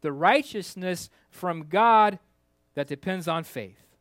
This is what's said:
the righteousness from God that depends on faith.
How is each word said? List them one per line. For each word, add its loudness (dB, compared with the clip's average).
the -4
righteousness -2
from -6
God 4
that -4
depends -8
on -4
faith. -16